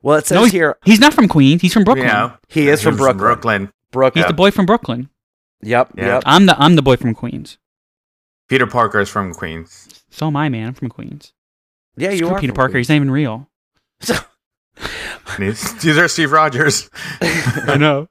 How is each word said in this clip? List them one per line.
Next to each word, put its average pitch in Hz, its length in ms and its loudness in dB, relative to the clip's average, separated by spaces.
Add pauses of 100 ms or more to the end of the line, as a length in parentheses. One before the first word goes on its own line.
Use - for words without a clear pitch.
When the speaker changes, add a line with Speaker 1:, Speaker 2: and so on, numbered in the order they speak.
Speaker 1:
Well, 143 160 2
it 151 80 -4
says 175 100 0
Speaker 2:
No, 220 80 4
he's, 214 80 4
Speaker 1:
here 165 320 0
Speaker 2:
he's 208 160 6
not 294 140 4
from 220 140 2
Queens. 147 340 4
He's 180 100 -2
from 214 120 2
Brooklyn. 135 220 2
Speaker 3:
Yeah. 113 300 -2 (120)
Speaker 1:
He 147 200 0
is 147 120 2
Speaker 3:
He's - 40 -8
Speaker 1:
from 147 120 2
Speaker 3:
from 127 200 2
Speaker 1:
Brooklyn. - 20 -8
Speaker 3:
Brooklyn. 107 540 -2 (200)
Speaker 1:
Brooklyn. 131 320 2
Speaker 2:
He's 180 40 0
the 170 60 -2
boy 185 160 4
from 196 160 0
Brooklyn. 139 420 -2 (540)
Speaker 1:
Yep, 120 340 0
Speaker 3:
Yeah. 95 100 -6
Speaker 1:
yep. 101 200 0
Speaker 2:
I'm 180 200 6
the, 139 140 2
I'm 160 160 6
the 147 60 2
boy 131 140 4
from 117 180 -4
Queens. - 440 -12 (920)
Speaker 3:
Peter 127 180 0
Parker 110 340 0
is 98 80 -2
from 95 260 -6
Queens. - 760 -14
Speaker 2:
So - 180 -8
am 147 80 -4
I, 151 120 -2
man. 113 200 -6
I'm 127 60 -12
from 127 140 -10
Queens. - 440 -18 (640)
Speaker 1:
Yeah, 175 140 -6
you 196 80 -4
Speaker 2:
Screw 165 120 -2
Speaker 1:
are 196 100 -4
Speaker 2:
Peter 135 120 -4
Speaker 1:
from - 40 -8
Speaker 2:
Parker. 131 160 0
Speaker 1:
Queens. 123 140 -2
Speaker 2:
He's - 40 -6
not 151 60 4
even 139 140 0
real. 131 380 -4 (520)
Speaker 1:
<laughs> - 180 -4 (1200)
Speaker 3:
These, 101 440 -6
these 156 160 2
are 170 100 4
Steve 147 240 -2
Rogers. 151 560 0 (160)
<laughs> - 160 -14
Speaker 2:
I 147 580 -4
know. 147 320 0